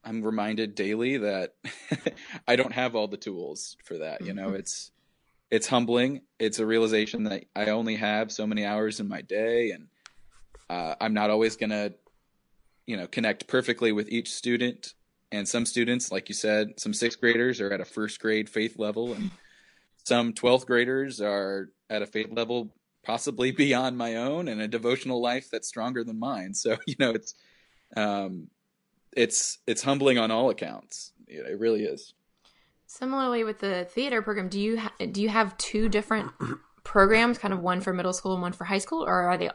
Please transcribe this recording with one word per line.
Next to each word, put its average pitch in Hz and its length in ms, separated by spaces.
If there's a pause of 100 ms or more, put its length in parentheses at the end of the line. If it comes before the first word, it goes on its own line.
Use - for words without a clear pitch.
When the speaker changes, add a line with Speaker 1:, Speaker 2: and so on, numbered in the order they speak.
Speaker 1:
I'm 113 200
reminded 107 520
daily 113 420
that 101 380 (460)
<laughs> - 460
I 120 80
don't 123 180
have 123 220
all 107 120
the 101 100
tools 87 640
for - 160
that, 78 260
you 95 80
know? 98 140
Speaker 2:
Mm-hmm. 98 100
Speaker 1:
It's, - 340 (580)
it's 110 180
humbling. 123 540 (180)
It's 110 200
a 110 60
realization 110 600
that 101 200 (100)
I 104 160
only 110 240
have 107 360
so 107 140
many 107 200
hours 107 340
in 104 80
my 92 140
day, 113 500
and, 78 160 (840)
uh, 85 300
I'm 110 140
not 104 160
always 110 260
gonna, 104 360 (920)
you 113 120
know, 87 100
connect 110 400
perfectly 120 460
with 104 160
each 117 220
student. 120 600 (380)
And 104 160
some 117 180
students, 120 460
like 95 180
you 98 60
said, 107 440
some 107 140
sixth 117 280
graders 117 400
are 101 100
at 95 100
a - 40
first 107 340
grade 107 300
faith 110 280
level, 113 360
and 208 180 (760)
some 117 280
twelfth 127 340
graders 127 540
are 98 480 (200)
at 107 120
a 101 40
faith 107 260
level 117 420 (300)
possibly 123 480
<laughs> 147 120
beyond 127 340
my 117 180
own 143 340
and 107 120
a 107 60
devotional 120 540
life 123 280
that's - 180
stronger 120 360
than 113 160
mine. 107 340
So, 113 280
<laughs> - 60
you 143 120
know, 127 120
it's, 110 220 (640)
um, 101 520 (680)
it's, - 520
it's 120 160
humbling 135 340
on 113 140
all 117 180
accounts. - 640 (140)
It, 71 180
it 101 140
really 110 240
is. 71 300 (720)
Speaker 2:
Similarly 254 600
with 214 140
the 180 260
theater 247 360
program, 196 280
do 196 100
you 220 200
ha-, 214 140 (180)
do 196 100
you 214 80
have 214 280
two 214 320
different 208 500
<clears throat> - 460
programs, 220 520
kind 196 160
of 185 60
one 180 220
for 190 120
middle 180 200
school 190 200
and 185 80
one 180 120
for - 120
high 196 120
school, 320 260
or 180 200
are 180 140
they 175 180